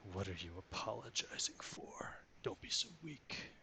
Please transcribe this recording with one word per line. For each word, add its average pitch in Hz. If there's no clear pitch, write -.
What 95
are 90
you 82
apologizing -
for? -
Don't -
be -
so -
weak. 147